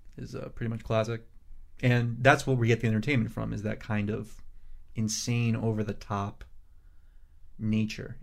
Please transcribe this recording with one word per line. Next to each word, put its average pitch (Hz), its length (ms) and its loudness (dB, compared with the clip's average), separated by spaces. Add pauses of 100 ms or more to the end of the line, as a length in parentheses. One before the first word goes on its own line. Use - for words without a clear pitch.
(160)
is, 120 180 -10
uh, 127 200 -8
pretty 117 160 -2
much 113 140 -6
classic. 113 380 2 (600)
And 120 380 4
that's 143 260 8
what 131 100 4
we 117 120 4
get 113 120 6
the 120 80 2
entertainment 110 440 2
from, 110 200 -4
is 107 100 -4
that 107 180 -2
kind 104 300 -2
of 107 320 -6 (520)
insane, 117 600 0
over-the-top 104 880 -2 (1120)
nature. 107 640 -2